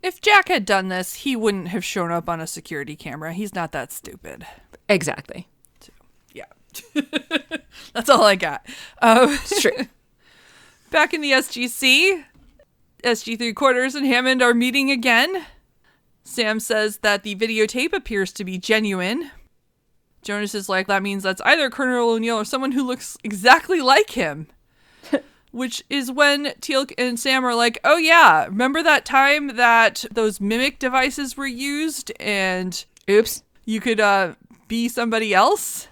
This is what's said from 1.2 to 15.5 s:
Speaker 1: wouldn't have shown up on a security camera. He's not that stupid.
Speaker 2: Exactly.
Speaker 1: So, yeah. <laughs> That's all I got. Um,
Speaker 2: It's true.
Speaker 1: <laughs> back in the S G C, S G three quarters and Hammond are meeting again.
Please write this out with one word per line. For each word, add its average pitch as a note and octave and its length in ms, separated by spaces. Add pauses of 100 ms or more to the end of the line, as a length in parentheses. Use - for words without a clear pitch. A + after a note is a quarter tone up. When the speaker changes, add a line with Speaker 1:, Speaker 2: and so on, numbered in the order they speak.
Speaker 1:
wouldn't G3+ 340
have F3 160
shown E3+ 280
up E3+ 160
on E3+ 120
a D#3+ 60
security D3 480
camera. D#3 380
He's G3 220
not E3+ 180
that B2+ 180
stupid. - 560 (420)
Speaker 2:
Exactly. - 600 (320)
Speaker 1:
So, - 120 (400)
yeah. - 120 (500)
<laughs> - 960
That's A#3 180
all C4 120
I G3+ 140
got. E3+ 300 (340)
Um, A#3+ 300
Speaker 2:
It's F4 320
true. - 240 (480)
Speaker 1:
<laughs> - 560
back D#4 240
in D#4 60
the C#4+ 120
S C4 160
G A#3+ 200
C, D4 540 (800)
S A3+ 200
G A3+ 140
three A#3 160
quarters B3+ 420
and C#4+ 120
Hammond B3+ 360
are A#3+ 120
meeting B3+ 360
again. C4+ 560 (760)